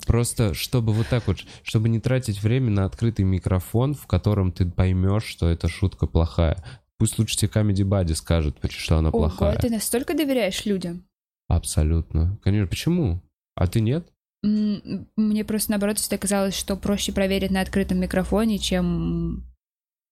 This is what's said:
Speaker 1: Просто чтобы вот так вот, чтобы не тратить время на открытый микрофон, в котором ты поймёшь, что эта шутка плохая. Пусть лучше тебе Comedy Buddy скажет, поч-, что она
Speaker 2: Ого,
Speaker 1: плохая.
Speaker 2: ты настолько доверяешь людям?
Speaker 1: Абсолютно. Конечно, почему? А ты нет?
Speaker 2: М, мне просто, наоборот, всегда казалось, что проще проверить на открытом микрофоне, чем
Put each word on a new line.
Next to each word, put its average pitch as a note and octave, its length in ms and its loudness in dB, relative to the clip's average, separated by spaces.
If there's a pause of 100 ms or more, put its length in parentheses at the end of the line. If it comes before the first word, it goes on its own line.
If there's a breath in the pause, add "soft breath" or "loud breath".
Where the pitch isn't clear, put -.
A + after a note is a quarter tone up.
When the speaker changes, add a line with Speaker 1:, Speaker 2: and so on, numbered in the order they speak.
Speaker 1:
Просто A#2 480 0
чтобы A2+ 380 -2
вот G#2+ 160 0
так B2 200 -2
вот, F#2 100 0 (260 loud breath)
чтобы A2 240 0
не A2+ 120 2
тратить A#2+ 440 -2
время A#2+ 280 2
на G2 140 2
открытый A2 400 0
микрофон, F#2+ 720 0
в - 100 -14
котором F#2+ 460 2
ты F#2 140 0
поймёшь, F#2 600 2
что - 220 -2
эта E2+ 220 0
шутка - 360 -2
плохая. E2 580 0 (340 loud breath)
Пусть - 200 0
лучше A2 200 -2
тебе G#2+ 160 0
Comedy G#2 340 2
Buddy F#2 280 2
скажет, D#2+ 440 0
поч-, - 180 -6
что - 200 2
она D#2+ 120 4
Speaker 2:
Ого, - 100 0
Speaker 1:
плохая. - 380 0
Speaker 2:
ты B3 120 0
настолько A#3 440 -2
доверяешь C4 520 0
людям? F3+ 400 -4 (420)
Speaker 1:
Абсолютно. E2 960 0
Конечно, G2 240 2
почему? C3+ 540 -2 (340)
А - 120 2
ты A2+ 120 0
нет? B2 280 0 (360)
Speaker 2:
М, G#3 720 -2
мне G#3+ 300 0
просто, G#3+ 260 -2
наоборот, G#3 280 0
всегда - 180 -2
казалось, G3 400 0
что - 180 -4
проще G3+ 380 -2
проверить G3 380 0
на F#3+ 100 2
открытом F#3 380 0
микрофоне, F#3+ 600 0
чем E3+ 840 -2 (680)